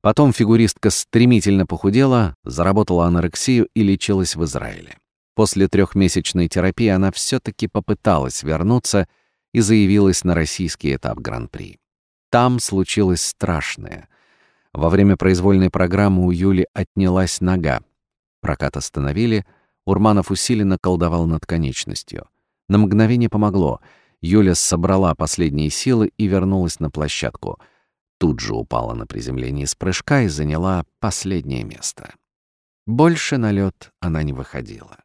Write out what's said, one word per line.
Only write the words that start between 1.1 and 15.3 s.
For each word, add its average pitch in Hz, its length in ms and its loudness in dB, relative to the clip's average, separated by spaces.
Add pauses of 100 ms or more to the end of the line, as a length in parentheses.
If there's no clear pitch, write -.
похудела, 110 680 2 (100)
заработала 87 640 2
анорексию 87 680 2
и 113 80 2
лечилась 98 520 0
в 80 100 -2
Израиле. 60 520 -10 (380)
После 98 340 2
трехмесячной 92 800 0
терапии 95 400 0
она 95 240 2
все-таки - 560 -6
попыталась 90 720 -2
вернуться 90 680 0 (440)
и 117 80 2
заявилась 101 640 4
на 87 100 2
российский 78 600 -4
этап - 240 -6
Гран-при. 52 600 -12 (520)
Там 123 300 2
случилось 95 640 0
страшное. - 840 -6 (640)
Во 80 180 0
время 98 260 4
произвольной 92 540 2